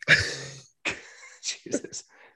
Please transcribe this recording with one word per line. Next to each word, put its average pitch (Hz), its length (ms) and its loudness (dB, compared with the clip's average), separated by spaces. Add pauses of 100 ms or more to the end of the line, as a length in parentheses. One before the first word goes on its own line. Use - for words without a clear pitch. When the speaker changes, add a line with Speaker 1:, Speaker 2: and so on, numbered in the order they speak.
Speaker 1:
<laughs> - 60 12 (1600)
Speaker 2:
<laughs> - 20 -6
Jesus. - 320 -4 (320)